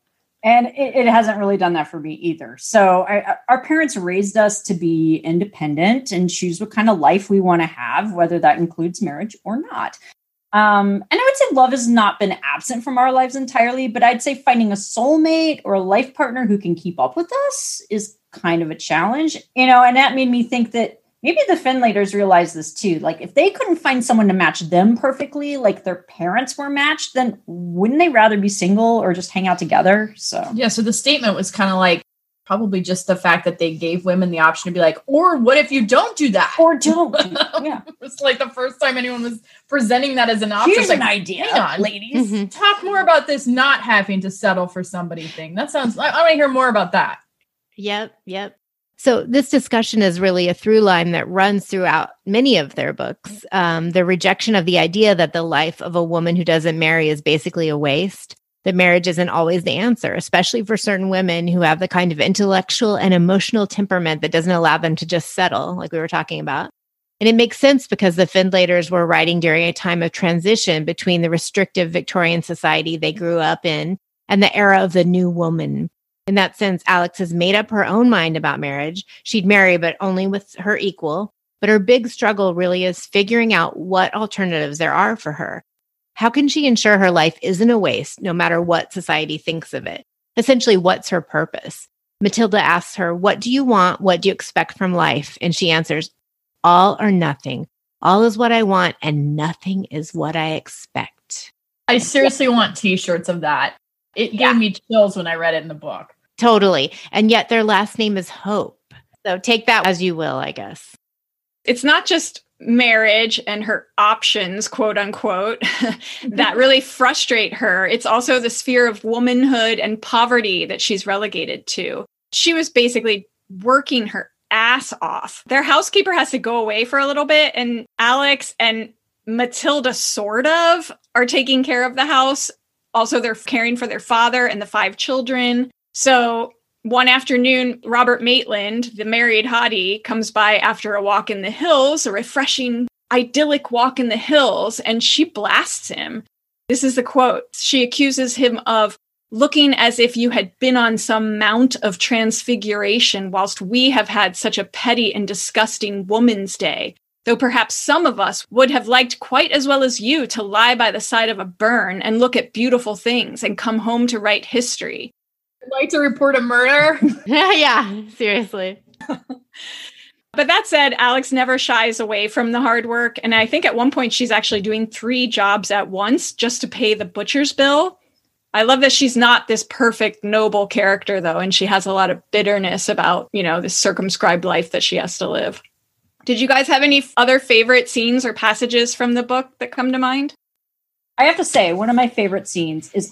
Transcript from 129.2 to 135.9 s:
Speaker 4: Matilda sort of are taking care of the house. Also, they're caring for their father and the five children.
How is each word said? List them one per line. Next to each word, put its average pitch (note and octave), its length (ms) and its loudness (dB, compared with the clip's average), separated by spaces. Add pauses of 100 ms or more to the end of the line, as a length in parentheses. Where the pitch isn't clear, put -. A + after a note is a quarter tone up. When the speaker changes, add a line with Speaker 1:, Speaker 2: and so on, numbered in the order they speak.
Speaker 4:
Matilda B3 680 -2
sort G#3+ 520 -4
of E4+ 460 2 (240)
are B3 100 4
taking C4 380 0
care B3+ 220 0
of B3+ 100 -6
the C4 100 0
house. C4+ 460 0 (420)
Also, A3+ 260 0
they're A#3 160 -4
caring A#3 420 -2
for A#3+ 100 -8
their G#3+ 120 -8
father A#3+ 460 0
and G#3 160 -4
the G3+ 60 -8
five G3 300 -2
children. B3 760 -2 (220)